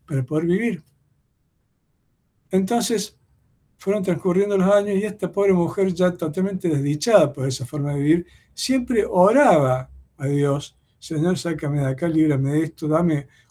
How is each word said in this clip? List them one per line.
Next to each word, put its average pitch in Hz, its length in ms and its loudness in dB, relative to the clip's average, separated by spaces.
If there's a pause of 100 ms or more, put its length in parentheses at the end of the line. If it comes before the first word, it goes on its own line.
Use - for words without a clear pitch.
para 135 180 -4
poder 156 220 -2
vivir. 190 380 -2 (1700)
Entonces 196 640 -2 (600)
fueron 196 260 -2
transcurriendo 190 540 0
los 190 120 2
años 202 280 2
y 202 60 -2
esta 202 280 -6
pobre 196 220 2
mujer, 180 400 0
ya 180 180 0
totalmente 185 560 -4
desdichada 147 640 2
por 135 160 -4
esa 127 180 -6
forma 143 280 -4
de 143 80 -2
vivir, 165 260 2 (260)
siempre 247 540 -2
oraba 180 840 4 (280)
a 139 100 -4
Dios: 143 500 -2 (220)
"Señor, 165 380 -2
sácame 151 420 -4
de 135 80 -2
acá, 131 200 -4
líbrame 151 460 0
de 156 100 0
esto, 156 240 -8
dame 156 400 0 (240)